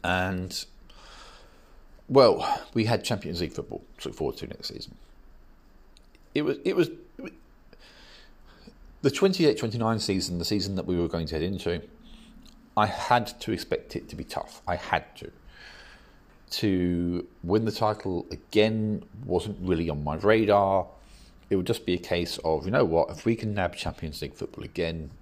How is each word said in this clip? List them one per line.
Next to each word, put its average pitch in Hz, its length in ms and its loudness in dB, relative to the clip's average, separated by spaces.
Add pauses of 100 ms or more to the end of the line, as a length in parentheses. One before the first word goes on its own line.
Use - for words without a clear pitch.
And, 92 600 -2 (1400)
well, 117 540 6 (120)
we 113 100 2
had 113 180 2
Champions 87 380 -4
League 78 120 -4
football - 300 -10 (160)
to - 100 -10
look - 80 -10
forward 71 200 -4
to - 100 -10
next - 220 -12
season. - 260 -14 (1400)
It 147 100 0
was, 143 220 0
it 185 120 0
was, 160 140 2 (2000)
the 139 80 6
twenty-eight 180 480 4
twenty-nine 113 400 0
season, 90 400 0
the 85 60 -4
season 98 320 -2
that 92 100 -4
we 90 100 0
were 85 120 2
going 82 180 -4
to 80 80 -6
head 78 80 0
into, 90 400 -2 (920)
I 107 100 4
had 117 400 2 (140)
to - 100 -6
expect - 460 -4
it - 140 -8
to - 60 -12
be - 60 -10
tough. - 460 -10
I 87 80 -2
had - 400 -4
to. - 160 -16 (1200)
To 87 760 0 (160)
win 104 220 2
the 107 80 0
title 104 580 -2
again 107 720 0 (220)
wasn't 90 360 -2
really 85 300 0
on 73 140 -4
my 73 120 -2
radar. 101 680 4 (640)
It 98 60 4
would 90 100 0
just - 180 -2
be 90 100 2
a 85 40 -2
case 87 460 -2
of, 80 200 0
you 92 60 -4
know 131 140 4
what, 82 260 2
if - 140 -12
we 117 100 4
can 110 200 -4
nab 92 200 0
Champions - 480 -8
League 71 120 -8
football - 280 -10
again 82 480 -4 (100)